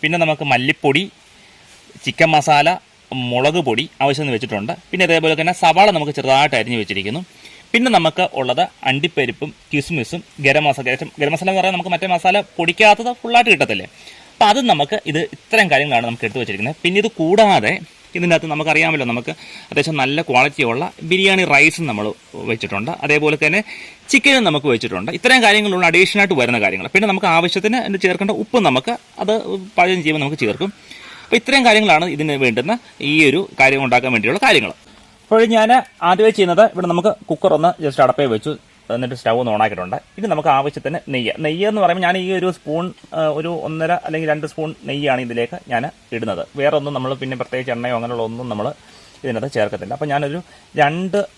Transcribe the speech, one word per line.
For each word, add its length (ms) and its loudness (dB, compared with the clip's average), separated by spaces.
പിന്നെ 200 0
നമുക്ക് 300 0
മല്ലിപ്പൊടി, 520 2
ചിക്കൻ 280 2
മസാല, 360 4
മുളക് 360 2
പൊടി 180 -2
ആവശ്യത്തിന് 320 0
വെച്ചിട്ടുണ്ട്. 380 -6
പിന്നെ 160 0
അതേപോലെ 340 2
തന്നെ 200 0
സവാള 260 6
നമുക്ക് 200 -4
ചെറുതായിട്ട് 420 2
അരിഞ്ഞ് 220 -4
വെച്ചിരിക്കുന്നു. 400 -6
പിന്നെ 240 2
നമുക്ക് 280 2
ഉള്ളത് 220 0
അണ്ടിപ്പരിപ്പും 600 -2
കിസ്മിസും 500 -6
ഗരം 220 4
മസാല. 280 -2
ഗരം 140 0
മസാല 160 -4
എന്ന് 100 0
പറഞ്ഞാൽ 160 0
നമുക്ക് 180 -4
മറ്റേ 200 -6
മസാല 260 0
പൊടിക്കാത്തത് 540 4
ഫുള്ളായിട്ട് 320 2
കിട്ടത്തില്ലേ, 340 -2
അപ്പം 180 4
അത് 80 2
നമുക്ക് 260 -2
ഇത് 80 -2
ഇത്രയും 380 0
കാര്യങ്ങളാണ് 340 0
നമുക്ക് 180 -6
എടുത്ത് 160 -6
വെച്ചിരിക്കുന്നത്. 400 -6
പിന്നെ 200 0
ഇത് 80 -2
കൂടാതെ 520 4
ഇതിൻ്റെ 180 2
അകത്ത് 160 -2
നമുക്കറിയാമല്ലോ, 580 0
നമുക്ക് 220 -6
അത്യാവശ്യം 320 -2
നല്ല 280 -2
ക്വാളിറ്റിയുള്ള 540 0
ബിരിയാണി 420 2
റൈസും 380 4
നമ്മൾ 160 -4
വെച്ചിട്ടുണ്ട്. 380 -6
അതേപോലെ 380 2
തന്നെ 160 0
ചിക്കനും 360 4
നമുക്ക് 240 0
വെച്ചിട്ടുണ്ട്. 460 -2
ഇത്രയും 280 4
കാര്യങ്ങളുള്ള 460 2
അഡീഷണൽ 320 4
ആയിട്ട് 160 0
വരുന്ന 240 0
കാര്യങ്ങൾ. 300 -2
പിന്നെ 180 2
നമുക്ക് 240 -2
ആവശ്യത്തിന് 460 0
അതിന് 240 -6
ചേർക്കേണ്ട 380 0
ഉപ്പ് 240 0
നമുക്ക് 280 0
അത് 100 0
പാചകം 280 2
ചെയ്യുമ്പോൾ 200 0
നമുക്ക് 180 -6
ചേർക്കും. 280 -2
അപ്പോൾ 160 2
ഇത്രയും 260 2
കാര്യങ്ങളാണ് 480 4
ഇതിന് 300 -2
വേണ്ടുന്ന 300 0
ഈ 20 0
ഒരു 120 0
കാര്യം 280 2
ഉണ്ടാക്കാൻ 280 2
വേണ്ടിയുള്ള 320 0
കാര്യങ്ങൾ. 260 2
അപ്പോൾ 200 4
ഞാൻ 140 4
ആദ്യമേ 300 4
ചെയ്യുന്നത് 340 6
ഇവിടെ 200 -4
നമുക്ക് 200 0
കുക്കർ 280 2
ഒന്ന് 120 2
just 200 0
അടപ്പേ 280 0
വെച്ചു, 200 -4
എന്നിട്ട് 260 -6
സ്റ്റൗ 220 0
ഒന്ന് 140 -2
on 80 2
ആക്കിയിട്ടുണ്ട്. 340 -4
ഇനി 140 -6
നമുക്ക് 240 0
ആവശ്യത്തിന് 440 -4
നെയ്യ്. 200 -2
നെയ്യ് 240 -2
എന്ന് 140 -2
പറയുമ്പോൾ 220 0
ഞാൻ 160 0
ഈ 40 -6
ഒരു 200 -2
സ്പൂൺ, 280 -6
ആ, 20 -4
ഒരു 120 -6
ഒന്നര 240 -4
അല്ലെങ്കിൽ 280 -4
രണ്ട് 180 -6
സ്പൂൺ 180 -8
നെയ്യാണ് 360 -2
ഇതിലേക്ക് 320 -6
ഞാൻ 120 -2
ഇടുന്നത്. 280 -6
വേറെ 200 0
ഒന്നും 180 -6
നമ്മൾ 240 -4
പിന്നെ 200 -8
പ്രത്യേകിച്ച് 340 -6
എണ്ണയോ 240 -4
അങ്ങനെയുള്ള 300 -6
ഒന്നും 240 -10
നമ്മൾ 140 -6
ഇതിനകത്ത് 340 -6
ചേർക്കത്തില്ല. 400 -4
അപ്പോൾ 160 -6
ഞാനൊരു 280 -4
രണ്ട് 380 0